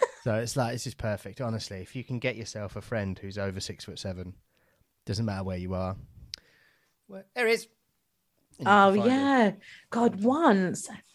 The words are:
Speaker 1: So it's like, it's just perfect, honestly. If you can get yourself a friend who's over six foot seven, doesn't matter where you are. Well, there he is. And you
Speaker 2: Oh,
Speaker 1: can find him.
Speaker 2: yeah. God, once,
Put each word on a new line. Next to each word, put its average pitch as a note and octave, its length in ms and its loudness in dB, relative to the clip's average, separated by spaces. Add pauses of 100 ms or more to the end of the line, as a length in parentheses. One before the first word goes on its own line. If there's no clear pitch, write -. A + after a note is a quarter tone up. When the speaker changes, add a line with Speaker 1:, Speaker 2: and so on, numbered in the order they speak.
(240)
Speaker 1:
So A2+ 100 0
it's A2+ 200 -4
like, A#2+ 200 -2
it's A#2+ 100 -8
just A#2 140 -12
perfect, G2+ 420 -6
honestly. A2+ 380 -6
If F#2 180 -14
you B2 80 -8
can B2 140 -6
get A#2 180 -2
yourself G#2 400 -10
a G#2 60 -10
friend G2 360 -4
who's G2 200 -12
over G2 200 -4
six - 280 -12
foot E2 120 -14
seven, F2+ 360 -10 (720)
doesn't A2+ 180 -2
matter G2 200 -4
where F#2 120 -4
you F2+ 160 -6
are. F#2 240 -4 (1120)
Well, F#3+ 140 -16 (120)
there B3 120 0
he A3+ 80 4
is. A3+ 140 -4 (920)
And - 100 -4
you - 20 4
Speaker 2:
Oh, G3 220 10
Speaker 1:
can G3 80 4
find A3+ 120 4
him. C4 60 2
Speaker 2:
yeah. C4+ 340 4 (360)
God, A#3 340 2
once, A3+ 680 2 (240)